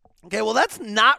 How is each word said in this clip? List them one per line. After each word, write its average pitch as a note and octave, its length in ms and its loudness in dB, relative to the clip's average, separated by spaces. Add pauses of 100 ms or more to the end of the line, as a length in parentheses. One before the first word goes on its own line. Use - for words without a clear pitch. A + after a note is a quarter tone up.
(220)
Okay, G3+ 200 -6
well, G#3+ 100 -2
that's C#4 260 -2
not A3 400 2